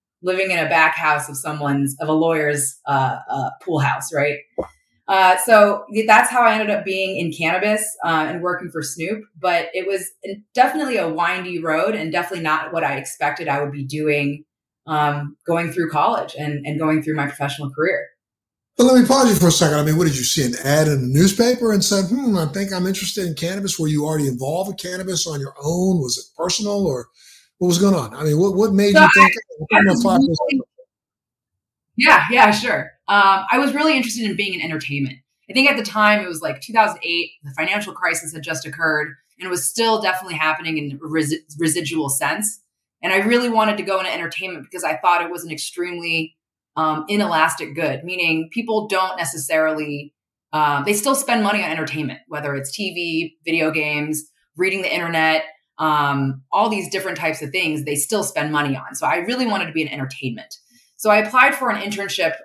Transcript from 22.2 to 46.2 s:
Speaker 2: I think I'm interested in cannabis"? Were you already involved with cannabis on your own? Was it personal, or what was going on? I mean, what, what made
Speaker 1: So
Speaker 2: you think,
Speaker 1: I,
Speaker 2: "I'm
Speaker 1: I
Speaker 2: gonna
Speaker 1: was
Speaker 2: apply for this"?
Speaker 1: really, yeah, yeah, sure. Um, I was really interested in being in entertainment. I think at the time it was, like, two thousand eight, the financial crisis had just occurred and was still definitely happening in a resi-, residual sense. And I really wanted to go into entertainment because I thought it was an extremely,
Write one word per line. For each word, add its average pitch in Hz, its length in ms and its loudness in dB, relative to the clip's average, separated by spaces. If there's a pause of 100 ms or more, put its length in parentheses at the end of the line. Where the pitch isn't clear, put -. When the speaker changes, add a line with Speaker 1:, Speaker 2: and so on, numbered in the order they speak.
Speaker 2:
I 160 80 0
think 190 260 -4
I'm 180 140 -2
interested 190 400 -4
in 165 80 -4
cannabis"? 185 460 -4
Were 160 80 0
you 151 180 0
already 151 220 0
involved 139 420 -2
with 196 80 -10
cannabis 180 480 -6
on 151 140 -6
your 135 200 -10
own? 180 400 0
Was 123 200 -4
it - 60 -16 (120)
personal, 202 480 -2
or 127 220 -2 (500)
what 180 120 2
was 170 100 4
going 196 160 6
on? 117 180 -2
I 135 100 -8
mean, 151 160 2
what, 190 140 4
what 202 200 2
made 202 200 4
Speaker 1:
So 302 80 10
Speaker 2:
you 311 140 10
think, 1047 160 8
Speaker 1:
I, - 300 -8
Speaker 2:
"I'm - 100 -8
Speaker 1:
I - 80 6
Speaker 2:
gonna 190 140 6
Speaker 1:
was - 80 2
Speaker 2:
apply 233 160 4
for 277 100 6
this"? 330 100 0 (140)
Speaker 1:
really, 269 120 0 (1300)
yeah, 294 340 6
yeah, 214 220 8
sure. - 400 -2 (160)
Um, 196 440 6
I 247 60 2
was 269 160 2
really 311 240 2
interested 226 320 -2
in 180 60 -4
being 196 180 -4
in 170 80 -6
entertainment. 143 540 -6 (340)
I - 40 -10
think 277 180 4
at - 60 0
the 233 40 -2
time 208 420 2
it 180 40 -8
was, 160 140 -8
like, 156 200 -6
two - 100 -16
thousand 214 300 2
eight, 170 300 -4 (100)
the 139 160 -16
financial 190 360 -2
crisis 165 380 -4
had 156 120 -12
just 160 240 -6
occurred 156 400 -2 (320)
and 185 100 -8
was 175 160 -4
still 226 380 0
definitely 185 340 -4
happening 160 400 -4
in 143 200 -6
a - 20 -18
resi-, 156 400 -2 (180)
residual 160 520 -2
sense. 151 520 -4 (400)
And 180 100 -4
I 196 140 0
really 240 240 2
wanted 214 280 0
to 185 60 -6
go 190 140 -2
into 185 160 -6
entertainment 170 560 -10
because 175 140 -10
I 160 140 -4
thought 175 260 0
it 170 80 -8
was 170 120 -10
an 165 80 -12
extremely, 170 840 -6 (400)